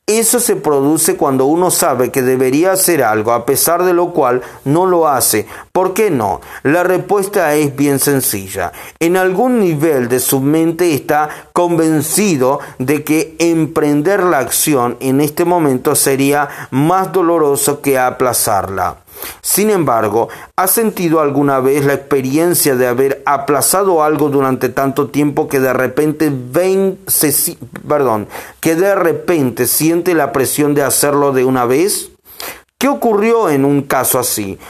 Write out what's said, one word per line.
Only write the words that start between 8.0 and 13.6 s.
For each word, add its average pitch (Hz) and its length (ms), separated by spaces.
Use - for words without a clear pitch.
En 175 180
algún 196 420
nivel 151 480
de 123 120
su 139 200
mente 165 560
está 151 340
convencido 160 1080
de 139 240
que 156 340
emprender 160 880